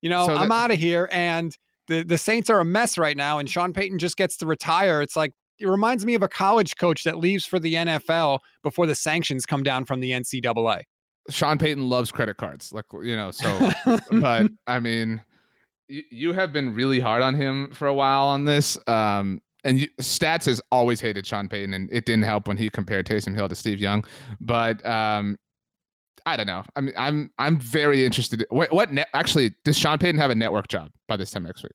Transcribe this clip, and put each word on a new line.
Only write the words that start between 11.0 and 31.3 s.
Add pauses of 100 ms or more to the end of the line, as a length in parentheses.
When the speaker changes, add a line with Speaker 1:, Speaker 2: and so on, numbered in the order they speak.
Speaker 2:
Sean
Payton
loves
credit
cards,
like, (180)
you
know,
so, (160)
Speaker 1:
<laughs>
Speaker 2:
but, (160)
I
mean, (680)
y-,
you
have
been
really
hard
on
him
for
a
while
on
this. (120)
Um, (220)
and
you, (120)
Stats
has (100)
always
hated
Sean
Payton,
and
it
didn't
help
when
he
compared
Taysom
Hill
to
Steve
Young. (360)
But,
um, (880)
I
don't
know. (100)
I
mean,
I'm,
I'm
very
interested.
What,
what
ne-, (100)
actually, (100)
does
Sean
Payton
have
a
network
job (160)
by
this